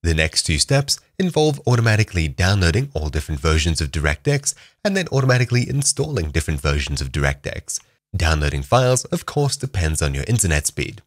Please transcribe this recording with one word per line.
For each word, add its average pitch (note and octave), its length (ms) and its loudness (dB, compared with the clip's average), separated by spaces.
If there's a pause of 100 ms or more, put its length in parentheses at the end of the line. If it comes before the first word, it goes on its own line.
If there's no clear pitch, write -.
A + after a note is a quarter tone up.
The E2 100 2
next D#2+ 300 0
two D#2 160 0
steps C#3 400 0 (180)
involve D#3 480 0
automatically A2 640 2
downloading F#2 680 2
all D2+ 140 -2
different D2 320 -4
versions D#2+ 400 2
of D2 120 -2
DirectX E2 600 -2 (300)
and G3 140 0
then F3 160 -2
automatically B2 560 2
installing C3+ 640 -2
different D2+ 280 -2
versions C#2+ 400 -2
of C2 140 -6
DirectX. C#2 640 -4 (340)
Downloading D2 500 0
files, B2 420 2
of - 200 -4
course, C#3+ 300 -2
depends E2 460 -2
on C#2+ 120 0
your C#2 140 -4
internet F#2 400 0
speed. - 400 -6